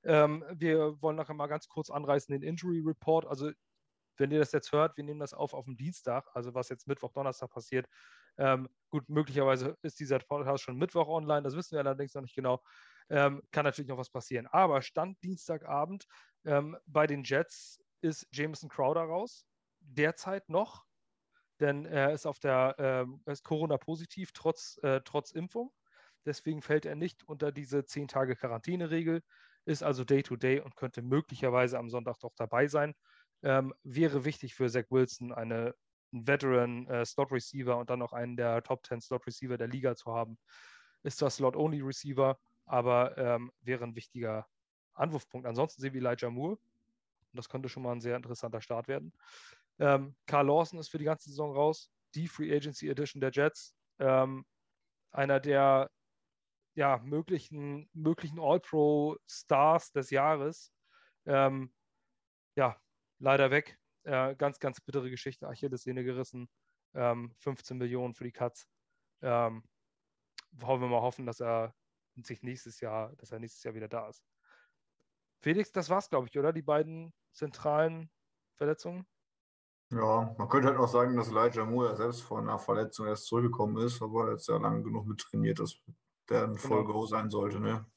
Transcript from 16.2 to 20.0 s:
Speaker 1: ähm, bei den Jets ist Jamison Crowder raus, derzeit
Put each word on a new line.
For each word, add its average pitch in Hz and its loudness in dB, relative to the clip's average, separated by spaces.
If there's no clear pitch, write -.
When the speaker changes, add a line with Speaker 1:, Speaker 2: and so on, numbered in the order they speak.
Speaker 1:
ähm, 151 0
bei 151 4
den 143 -2
Jets - -2
ist 160 -2
Jamison 151 -6
Crowder 143 0
raus, 175 -6
derzeit 156 -2